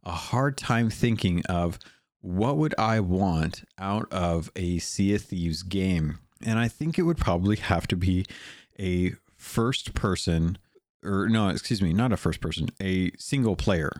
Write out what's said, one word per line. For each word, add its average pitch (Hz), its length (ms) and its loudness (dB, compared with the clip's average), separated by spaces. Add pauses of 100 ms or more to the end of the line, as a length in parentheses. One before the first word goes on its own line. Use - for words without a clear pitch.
a 90 80 -8
hard 131 440 0
time 117 320 2
thinking 107 580 2
of 87 340 0 (400)
what 107 380 0
would 151 200 0
I 110 220 2
want 90 640 2 (120)
out 98 360 -4
of 85 420 0
a 87 240 -2
Sea 98 380 0
of 95 60 -2
Thieves 85 420 -4
game. 90 560 0 (200)
And 113 200 0
I 117 80 0
think 156 280 -4
it 190 60 2
would 165 160 2
probably 95 380 2
have - 320 -2
to 98 80 0
be 92 280 0 (540)
a 90 360 0 (220)
first - 560 -2
person, 87 640 0 (460)
or 98 260 0
no, 110 200 4
excuse 98 340 -2
me, 85 100 2
not 110 200 2
a 95 40 0
first - 240 -2
person, 80 280 -4 (120)
a 92 380 0
single 117 380 0
player 82 440 0